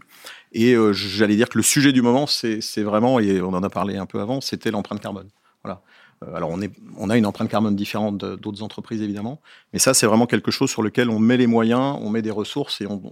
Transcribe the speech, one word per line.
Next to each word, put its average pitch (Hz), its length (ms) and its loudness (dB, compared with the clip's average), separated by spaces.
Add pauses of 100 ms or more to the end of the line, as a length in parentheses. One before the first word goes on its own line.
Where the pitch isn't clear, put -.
(540)
Et, 120 200 4
euh, 110 180 6
j'allais 101 440 2
dire 117 140 2
que 117 100 -2
le 104 40 4
sujet 139 300 4
du 127 80 4
moment, 123 240 4
c'est, 110 360 -4
c'est - 200 -6
vraiment, 110 380 2
et 98 220 2
on 92 120 -2
en 90 80 0
a 98 80 -2
parlé 98 280 -4
un 95 100 -6
peu 107 120 -8
avant, 123 220 -6
c'était - 300 -6
l'empreinte 104 300 -6
carbone. 95 260 -12 (360)
Voilà. 95 180 -12 (420)
Euh, 80 100 -14
alors, 82 160 -4
on 90 120 -4
est, 104 100 -6 (260)
on 101 120 -4
a 117 80 4
une 107 80 4
empreinte 107 240 -4
carbone 107 260 0
différente 104 420 -4
de, 95 200 -8
d'autres 107 260 -10
entreprises, 107 380 -10
évidemment, 104 400 -8 (320)
mais 95 60 -2
ça, 131 140 2
c'est 120 140 4
vraiment 113 200 6
quelque 110 220 0
chose 135 220 0
sur 117 100 -4
lequel 117 280 0
on 107 100 0
met 117 180 4
les 123 80 4
moyens, 117 560 2
on 107 80 -8
met 113 120 -4
des 107 100 -4
ressources 104 480 -6
et 101 80 -8
on, 101 140 -8 (100)